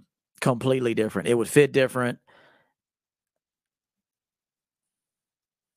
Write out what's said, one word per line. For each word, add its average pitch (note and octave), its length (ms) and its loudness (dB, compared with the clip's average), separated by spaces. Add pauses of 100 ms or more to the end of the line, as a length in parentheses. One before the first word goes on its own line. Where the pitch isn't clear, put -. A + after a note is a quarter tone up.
(420)
completely B2+ 540 0
different. G#2+ 340 -4
It A#2+ 60 4
would A2+ 140 -2
fit C#3+ 240 4
different. B2 460 -2 (3500)